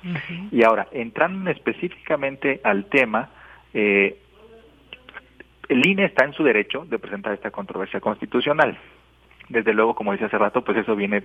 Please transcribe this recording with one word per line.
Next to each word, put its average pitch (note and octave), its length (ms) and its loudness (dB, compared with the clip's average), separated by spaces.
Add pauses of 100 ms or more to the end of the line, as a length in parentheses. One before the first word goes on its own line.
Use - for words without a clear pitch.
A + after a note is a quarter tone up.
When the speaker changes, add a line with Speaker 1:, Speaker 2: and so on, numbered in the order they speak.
Speaker 1:
Ujú. F3 480 -8
Speaker 2:
Y A#2 120 4
ahora, A2 280 4
entrando E3+ 580 -4
específicamente - 1120 -4
al G2+ 220 0
tema, B2 440 0 (440)
eh, G2+ 440 2 (1500)
el B2+ 160 4
ine G3 200 4
está C3 200 2
en C#3+ 80 -8
su D#3 100 -2
derecho B2+ 420 2
de A#2 140 -4
presentar G2+ 340 -6
esta G2 180 -8
controversia F#2+ 480 -8
constitucional. C3 800 0 (720)
Desde A2+ 240 2
luego, A2 220 4
como G#2 160 -2
decía G#2 160 -2
hace G#2+ 100 -2
rato, G#2+ 260 2
pues G#2+ 140 0
eso G#2+ 180 0
viene G2+ 300 0